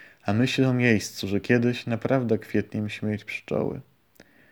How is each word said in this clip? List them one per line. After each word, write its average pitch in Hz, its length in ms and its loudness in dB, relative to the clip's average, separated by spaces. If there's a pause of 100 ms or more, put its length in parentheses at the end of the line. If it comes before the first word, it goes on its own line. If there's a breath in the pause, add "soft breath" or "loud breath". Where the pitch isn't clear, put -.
(260 loud breath)
a 101 80 0
myślę 131 360 2
o 127 40 2
miejscu, 120 540 2
że 98 120 0
kiedyś 120 460 2
naprawdę 117 520 0
kwitnie 107 440 -4
mi 107 80 -4
śmierć 107 340 -6
pszczoły. - 580 -6 (720 soft breath)